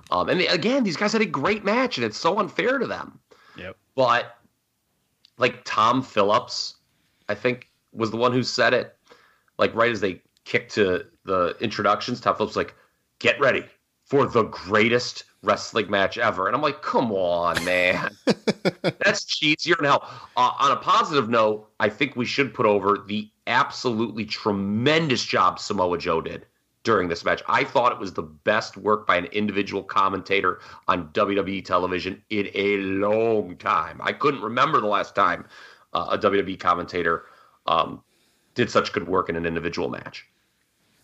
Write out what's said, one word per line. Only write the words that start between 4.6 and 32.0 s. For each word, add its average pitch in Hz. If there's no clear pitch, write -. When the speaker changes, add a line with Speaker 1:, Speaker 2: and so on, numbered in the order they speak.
Speaker 1:
like, 123
Tom 117
Phillips, 107
I 107
think, 123
was 110
the 113
one 123
who 127
said 120
it. 120
Like, 95
right 117
as 104
they 95
kicked -
to 92
the 90
introductions, 107
Tom 98
Phillips 107
was -
like, -
"Get 113
ready 135
for 135
the 117
greatest 107
wrestling 101
match 98
ever." 98
And 107
I'm 139
like, 151
"Come 120
on, 87
man." 90
Speaker 3:
<laughs> -
Speaker 1:
That's 196
cheesier 156
than 147
hell. 139
Uh, 123
on 135
a 123
positive 160
note, 107
I 110
think 139
we 120
should 131
put 113
over 101
the 107
absolutely 117
tremendous 113
job 92
Samoa 90
Joe 82
did 82
during 95
this 87
match. 92
I 123
thought 123
it -
was 95
the -
best 82
work 104
by 95
an 87
individual 98
commentator 95
on 90
W 101
W 98
E 95
television 90